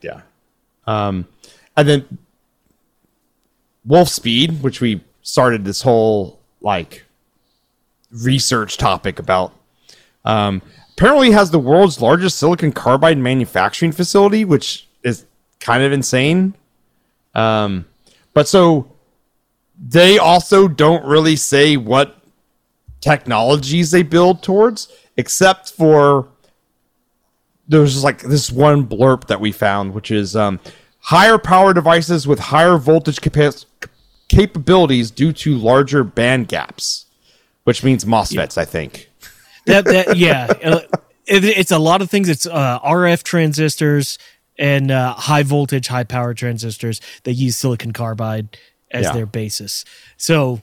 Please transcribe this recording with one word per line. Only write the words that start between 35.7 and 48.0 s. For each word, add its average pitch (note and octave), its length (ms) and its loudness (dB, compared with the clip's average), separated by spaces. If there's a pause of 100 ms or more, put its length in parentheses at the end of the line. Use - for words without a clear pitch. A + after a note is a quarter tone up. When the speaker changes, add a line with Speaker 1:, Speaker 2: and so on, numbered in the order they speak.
Speaker 1:
band A#2+ 460 -2
gaps, - 580 -10 (580)
which - 200 -2
means C3 220 0
mosfets, G#2+ 500 -2
Speaker 2:
Yeah. E2+ 60 -2
Speaker 1:
I - 20 -2
think. - 460 -12 (560)
Speaker 2:
That, G3 180 4
that, F#3 320 2
yeah. D3+ 300 0 (180)
Uh, E3 160 0 (460)
it, G3 180 2
it's G3 260 0
a E3+ 80 2
lot E3 220 2
of F#3+ 80 -6
things. G3 220 0
It's, D3 160 -4
uh, C#3 360 -2
R E3+ 220 0
F E3+ 180 0
transistors D3+ 960 -2 (400)
and, C#3 320 0
uh, B2+ 220 -2
high D3 300 0
voltage, C#3 460 -4
high B2+ 160 -6
power A#2+ 280 -6
transistors A2+ 720 -10 (220)
that B2+ 100 -4
use B2 200 -4
silicon A#2 380 -6
carbide A2 640 -8 (340)